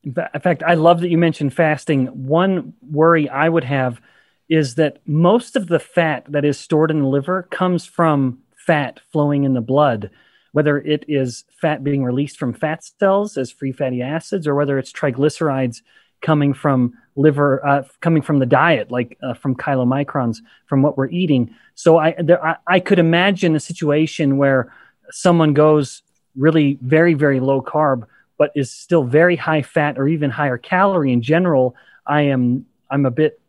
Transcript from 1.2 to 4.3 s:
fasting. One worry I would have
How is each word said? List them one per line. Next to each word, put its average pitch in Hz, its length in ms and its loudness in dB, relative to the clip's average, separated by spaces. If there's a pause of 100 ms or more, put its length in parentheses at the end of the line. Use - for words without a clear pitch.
fasting. 151 540 0
One 165 680 -2 (180)
worry 156 380 2
I 147 200 0
would 165 140 0
have 127 380 -4 (480)